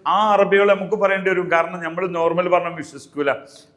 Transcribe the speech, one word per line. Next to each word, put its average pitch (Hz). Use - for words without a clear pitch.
ആ 170
അറബികൾ 196
നമുക്ക് 196
പറയേണ്ടി 190
വരും. 180
കാരണം 165
നമ്മള് 170
നോർമൽ 170
പറഞ്ഞാൽ 170
വിശ്വസിക്കൂല. 143